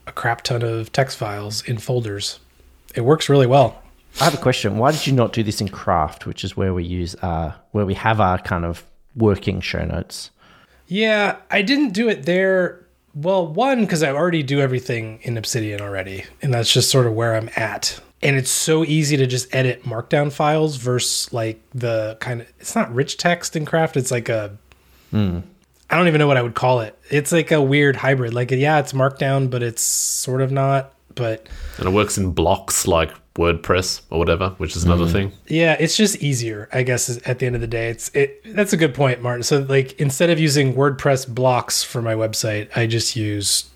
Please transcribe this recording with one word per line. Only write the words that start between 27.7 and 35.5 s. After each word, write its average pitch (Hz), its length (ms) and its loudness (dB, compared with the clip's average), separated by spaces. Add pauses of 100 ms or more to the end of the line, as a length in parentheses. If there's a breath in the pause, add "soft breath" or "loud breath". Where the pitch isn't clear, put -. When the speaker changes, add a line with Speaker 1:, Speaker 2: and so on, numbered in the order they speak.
Speaker 1:
hybrid. 131 360 0
Like, 120 160 -2
yeah, 143 300 2
it's 135 140 -4
markdown, 135 560 2
but 123 120 -2
it's 117 220 -4
sort - 580 -2
of 131 100 0
not, 135 420 0 (200)
but 113 320 -4 (320 loud breath)
Speaker 3:
And 87 100 -2
it 92 40 2
works 101 260 2
in 95 140 0
blocks 82 560 0
like 82 240 4 (240)
WordPress 85 720 0
or 80 100 -2
whatever, 87 380 2
which 82 180 -6
is 85 100 -2
another 87 200 4
Speaker 2:
Mm. 85 60 0
Speaker 3:
thing. 98 200 0 (160)
Speaker 1:
Yeah, 160 320 4